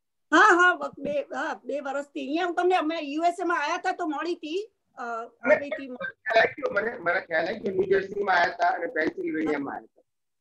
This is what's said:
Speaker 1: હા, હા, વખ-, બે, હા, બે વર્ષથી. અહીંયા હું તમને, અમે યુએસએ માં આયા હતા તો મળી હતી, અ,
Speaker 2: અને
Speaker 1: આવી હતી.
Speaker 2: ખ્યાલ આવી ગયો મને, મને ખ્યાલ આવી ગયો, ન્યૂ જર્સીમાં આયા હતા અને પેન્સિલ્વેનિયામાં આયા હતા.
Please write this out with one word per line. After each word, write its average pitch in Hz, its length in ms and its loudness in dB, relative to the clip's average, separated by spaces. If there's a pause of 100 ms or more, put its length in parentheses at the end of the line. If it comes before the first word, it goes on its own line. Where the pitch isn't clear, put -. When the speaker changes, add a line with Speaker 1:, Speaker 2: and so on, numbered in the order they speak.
(320)
Speaker 1:
હા, 311 60 6
હા, 359 380 8
વખ-, 285 240 -8
બે, 277 120 -4
હા, 285 540 -4
બે 269 140 -4
વર્ષથી. 277 400 -6
અહીંયા 294 260 -2
હું 349 100 -2
તમને, 359 200 4
અમે 330 240 0
યુએસએ 330 440 -2
માં 330 200 0
આયા 320 120 -2
હતા 370 160 -2
તો 359 160 -4
મળી 311 260 -4
હતી, 359 380 -8 (240)
અ, 262 80 -10
Speaker 2:
અને 233 520 0
Speaker 1:
આવી 285 120 -2
હતી. 277 200 -8
Speaker 2:
ખ્યાલ - 500 -4
આવી - 100 6
ગયો 262 260 -6
મને, 220 240 -2
મને 175 240 0
ખ્યાલ 170 240 -2
આવી 220 140 -4
ગયો, 196 140 -4
ન્યૂ 185 100 2
જર્સીમાં 196 520 0
આયા 175 100 4
હતા 180 220 0
અને 175 200 -2
પેન્સિલ્વેનિયામાં 156 880 -2
આયા - 80 -12
હતા. - 180 -20 (400)